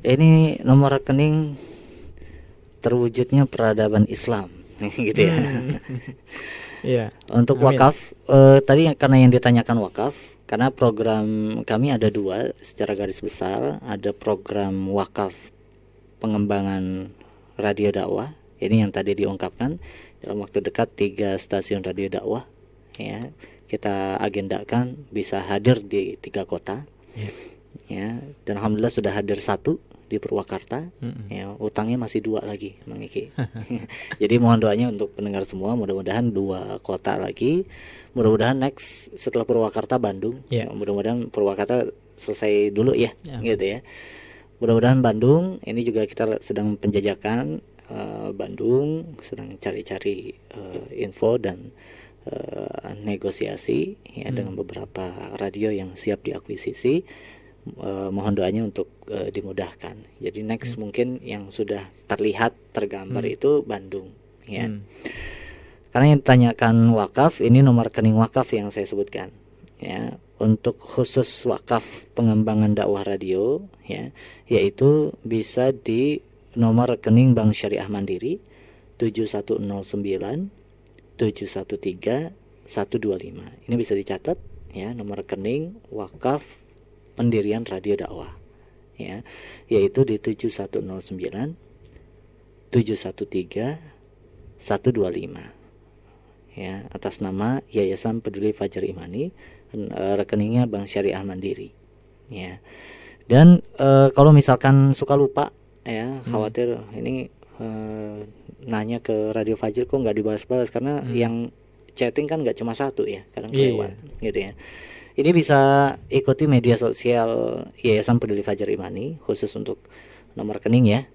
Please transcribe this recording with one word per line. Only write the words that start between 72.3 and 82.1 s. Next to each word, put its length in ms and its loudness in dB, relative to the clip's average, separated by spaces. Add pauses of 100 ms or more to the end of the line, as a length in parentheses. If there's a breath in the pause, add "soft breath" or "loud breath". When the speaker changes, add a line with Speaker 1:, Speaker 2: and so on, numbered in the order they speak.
Speaker 1:
dakwah 240 0
radio, 640 -2 (240)
ya, 220 -8 (340 loud breath)
yaitu 720 2 (100)
bisa 480 -2
di 480 -2 (320)
nomor 480 4
rekening 320 6
Bank 240 4
Syariah 320 -4
Mandiri 540 -6 (580 soft breath)
tujuh 240 -2
satu 320 -4
nol 320 -6
sembilan 640 -4 (640)
tujuh 320 -2
satu 320 -8
tiga 540 -4 (320)